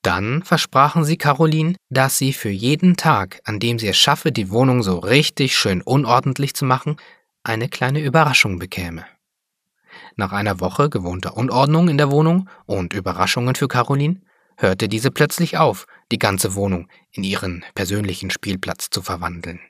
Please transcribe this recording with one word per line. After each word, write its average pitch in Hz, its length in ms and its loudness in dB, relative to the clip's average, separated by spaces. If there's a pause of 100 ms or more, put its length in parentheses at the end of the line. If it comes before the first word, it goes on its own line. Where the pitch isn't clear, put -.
Dann 107 380 0
versprachen 151 600 2
sie 156 120 0
Caroline, 156 580 2 (160)
dass 131 260 2
sie 135 160 0
für - 160 -6
jeden 139 480 2
Tag, 107 460 -2
an 107 160 -6
dem 117 220 0
sie 110 80 -2
es 95 100 0
schaffe, 151 320 2
die 98 200 -2
Wohnung 123 340 4
so 92 160 0
richtig 131 560 2
schön 95 260 0
unordentlich 131 720 2
zu - 100 -2
machen, 131 320 0 (460)
eine 113 260 -2
kleine 131 300 -2
Überraschung 139 600 2
bekäme. 90 440 -10 (1120)
Nach 98 160 -4
einer 101 300 -2
Woche 143 300 0
gewohnter 92 460 -6
Unordnung 143 520 4
in 147 100 2
der 143 140 2
Wohnung 165 360 4 (180)
und 92 260 -4
Überraschungen 95 640 -2
für 143 100 -2
Caroline 143 540 0 (360)
hörte 95 320 0
diese 113 220 -2
plötzlich - 480 0
auf, 127 300 0 (240)
die 117 80 -2
ganze 95 340 0
Wohnung 95 340 -2 (220)
in 101 140 -8
ihren 95 400 -6 (100)
persönlichen 98 560 -4
Spielplatz - 600 -6
zu 98 120 -6
verwandeln. 87 560 -8 (120)